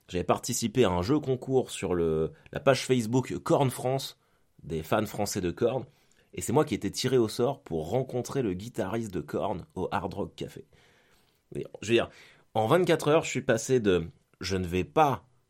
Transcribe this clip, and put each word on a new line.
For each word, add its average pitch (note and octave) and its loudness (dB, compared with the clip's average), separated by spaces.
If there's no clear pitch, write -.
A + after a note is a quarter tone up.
j'avais F2 -2
participé A#2 2
à G2 6
un F2 2
jeu C#3+ 2
concours C3 0
sur F2+ -4
le, D#2+ 0
la - -6
page C3+ 2
Facebook B2 0
Korn C#3 2
France, C3 -4
des D#2+ -6
fans G#2+ 0
français G2+ -4
de F2 0
Korn. A#2 -2
Et F2+ -8
c'est G2+ -4
moi D3+ 4
qui D3 -4
ai - 2
été G2 -4
tiré B2+ 0
au A2 4
sort B2 -2
pour D#2+ -6
rencontrer C3 -4
le G2+ 0
guitariste G#2+ -6
de D#2+ -4
Korn F2 -4
au F#2 -2
Hard F#2 -4
Rock F#2 -8
Café. - -12
Et, C#2+ -8
je G2 -10
veux A#2 2
dire, G#2 2
en A2 2
vingt-quatre E3 2
heures, D#3 4
je - -8
suis B2+ -4
passé B2 2
de « F2 2
je F#2 -2
ne F#2 -2
vais F2+ 0
pas », C#3+ 2